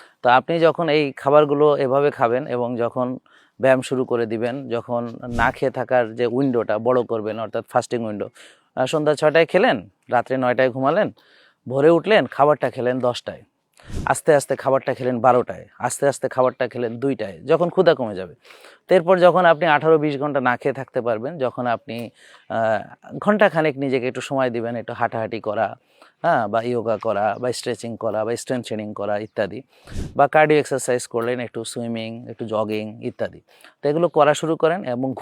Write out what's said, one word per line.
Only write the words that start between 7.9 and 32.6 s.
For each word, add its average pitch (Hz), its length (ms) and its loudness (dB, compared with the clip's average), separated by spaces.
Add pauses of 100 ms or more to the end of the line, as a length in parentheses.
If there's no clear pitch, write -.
উইন্ডো, 101 200 -6 (480)
আহ, 127 100 0
সন্ধ্যা 151 300 0
ছয়টায় 151 360 4
খেলেন, 185 260 4 (360)
রাত্রে 123 300 0
নয়টায় 123 320 2
ঘুমালেন, 147 320 0 (600)
ভোরে 139 220 4
উঠলেন, 170 340 4 (120)
খাবারটা 143 400 4
খেলেন 127 240 0
দশটায়, 113 420 -4 (640)
আস্তে - 340 2
আস্তে 139 140 -2 (100)
খাবারটা 135 300 0
খেলেন 127 220 -2 (100)
বারোটায়, 113 400 2 (140)
আস্তে 123 320 -4
আস্তে - 240 -6
খাবারটা 127 320 0
খেলেন 120 240 -6 (120)
দুইটায়, 107 340 -4 (120)
যখন 160 200 4
ক্ষুধা 170 300 4
কমে 110 200 -6
যাবে। 92 140 -12 (520)
তো - 120 -14
এরপর 175 180 4 (100)
যখন 180 200 6
আপনি 165 200 4 (100)
আঠারো 160 220 6
বিশ 151 240 0
ঘন্টা 143 180 -2
না 123 180 2
খেয়ে 135 220 -2
থাকতে 131 280 -8
পারবেন, 117 300 -4
যখন 127 260 -4 (120)
আপনি, 113 220 -10 (520)
আহ, 110 300 0 (460)
ঘন্টাখানেক 175 480 2 (100)
নিজেকে 131 280 0
একটু 127 180 -10
সময় 131 260 0
দিবেন, 117 260 -4
একটু 120 180 -12
হাঁটাহাঁটি 113 480 -4
করা, 101 200 0 (580)
হ্যাঁ, 151 180 2 (100)
বা 113 60 0 (140)
যোগা 113 320 -2
করা, 104 200 0 (160)
বা 123 160 -2
স্ট্রেচিং 117 340 -8 (120)
করা, 107 220 -4
বা 113 60 -4 (100)
স্ট্রেংথেনিং 113 460 -6 (120)
করা 104 160 -4 (120)
ইত্যাদি, 104 320 -6 (580)
বা 139 80 6 (100)
কার্ডিও 156 260 6
এক্সারসাইজ 127 420 -2 (100)
করলেন, 120 260 -2
একটু 117 200 -10 (120)
সুইমিং, 117 380 -8 (220)
একটু 113 120 -12 (100)
জগিং 107 320 -2 (240)